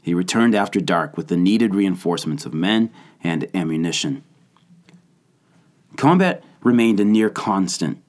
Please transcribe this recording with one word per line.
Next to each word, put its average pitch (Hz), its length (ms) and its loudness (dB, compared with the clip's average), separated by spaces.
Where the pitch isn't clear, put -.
He 85 100 -4
returned 107 420 2
after 101 260 0
dark 82 360 -2
with 82 120 -8
the 92 80 0
needed 101 380 2
reinforcements 90 680 -2
of - 80 -12
men 107 380 0
and 82 320 -4
ammunition. 80 680 -4
Combat 180 480 2
remained 113 380 4
a 101 40 4
near 107 260 4
constant 92 800 -4